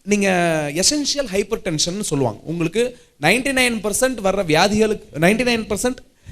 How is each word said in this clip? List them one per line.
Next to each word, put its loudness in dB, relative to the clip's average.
நீங்க 2
எசென்ஷியல் -2
ஹைப்பர்டென்ஷன் -2
சொல்லுவாங்க. -2
உங்களுக்கு -2
நைன்டி 2
நைன் 0
பர்சன்ட் -2
வர்ற 0
வியாதிகளுக்கு, 2
நைன்டி 4
நைன் -2